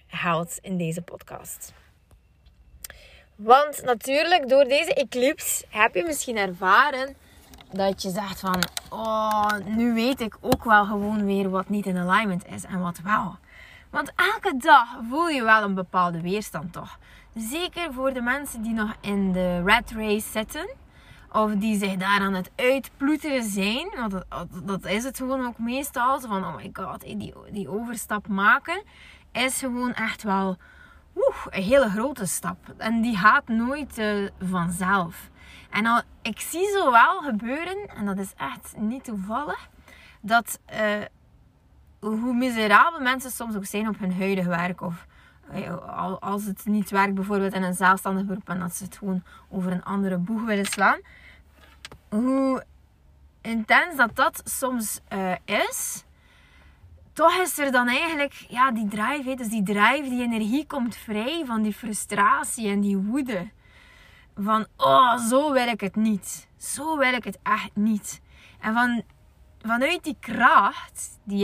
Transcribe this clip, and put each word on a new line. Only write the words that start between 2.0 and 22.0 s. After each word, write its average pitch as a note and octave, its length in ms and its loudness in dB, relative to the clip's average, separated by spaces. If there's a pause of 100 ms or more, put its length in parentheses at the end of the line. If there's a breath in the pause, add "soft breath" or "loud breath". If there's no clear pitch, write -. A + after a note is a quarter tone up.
Want C4+ 480 6
natuurlijk, C#4 640 2
door C4+ 140 8
deze C#4+ 300 2
eclipse B3+ 760 0
heb A3 260 2
je F4 80 0
misschien C#4+ 340 -4
ervaren G#3+ 760 2 (560 loud breath)
dat G3 300 0
je G3 80 -6
zegt F#3+ 300 -6
van, F#3 240 0 (260)
"Oh, G#3+ 600 0 (140)
nu A#3 280 0
weet B3 280 0
ik A3 200 -8
ook B3+ 220 0
wel G#3 220 6
gewoon G#3 400 -2
weer G3 240 0
wat F#3 200 -2
niet G3+ 160 -2
in F#3 120 -2
alignment F#3 500 0
is G3 160 -12
en F#3 180 -6
wat F3 220 -6
wel." G#3 320 -2 (540 loud breath)
Want D4 260 -6
elke F#4+ 420 0
dag C4 300 6 (220)
voel D#4+ 180 0
je C#4+ 160 0
wel A3 200 6
een G3 100 0
bepaalde F3+ 480 0
weerstand, F3 520 -6
toch? - 240 -14 (380 soft breath)
Zeker D#4 580 -6
voor C4 200 0
de B3+ 80 -6
mensen B3+ 400 -4
die A3+ 120 -4
nog A3 280 -2
in G3+ 300 0
de F3+ 300 0
rat G#3+ 300 4
race G#3+ 400 -2
zitten. D4+ 380 -6 (680 soft breath)
Of G#3+ 200 2
die G#3+ 220 0
zich G3 180 -2
daar G3 240 2